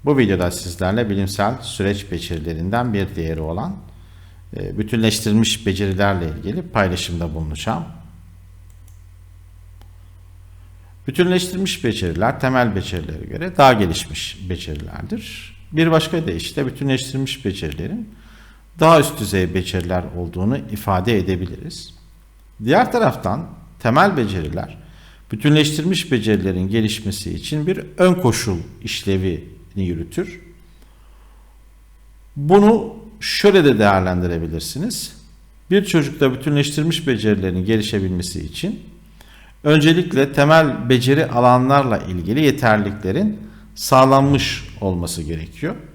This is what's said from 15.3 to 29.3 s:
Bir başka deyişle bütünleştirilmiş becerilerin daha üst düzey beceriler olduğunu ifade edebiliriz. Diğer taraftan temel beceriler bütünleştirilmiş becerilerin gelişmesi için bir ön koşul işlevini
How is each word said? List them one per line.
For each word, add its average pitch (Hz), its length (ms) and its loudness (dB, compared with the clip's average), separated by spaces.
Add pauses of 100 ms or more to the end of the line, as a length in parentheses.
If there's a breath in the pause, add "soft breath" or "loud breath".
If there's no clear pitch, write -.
Bir 165 200 2
başka 160 360 0
deyişle 101 380 -4
bütünleştirilmiş 131 800 -4
becerilerin 104 640 -6 (680 soft breath)
daha 160 200 8
üst - 200 -2
düzey 92 340 0
beceriler 90 500 -2 (140)
olduğunu 90 400 -4
ifade 104 600 -2
edebiliriz. 92 760 -6 (680)
Diğer 175 280 2
taraftan 151 580 -2 (300)
temel 160 380 2
beceriler 92 600 -4 (540 soft breath)
bütünleştirilmiş 151 800 0
becerilerin 95 580 0
gelişmesi 101 640 -2
için 151 340 -6
bir 190 120 -2 (180)
ön 180 160 6
koşul 170 440 0 (260)
işlevini 92 580 -2 (340)